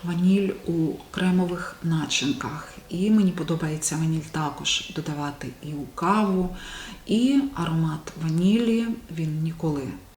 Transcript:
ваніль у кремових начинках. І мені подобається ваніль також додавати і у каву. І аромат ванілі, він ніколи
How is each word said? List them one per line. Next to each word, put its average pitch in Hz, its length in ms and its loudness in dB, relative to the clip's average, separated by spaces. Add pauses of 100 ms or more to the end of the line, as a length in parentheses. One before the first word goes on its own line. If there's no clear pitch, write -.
ваніль 185 480 4 (160)
у 165 260 2 (180)
кремових 180 720 2
начинках. 151 880 -2 (160)
І 190 220 2
мені 202 200 6
подобається 156 640 -2
ваніль 160 260 0 (100)
також 147 640 -2
додавати 147 520 -6 (160)
і 151 100 -8
у 143 120 -6 (100)
каву. 190 600 2 (500)
І 262 360 4 (140)
аромат 160 580 -2 (100)
ванілі, 226 640 2 (240)
він 156 320 -2
ніколи 156 400 -2 (340)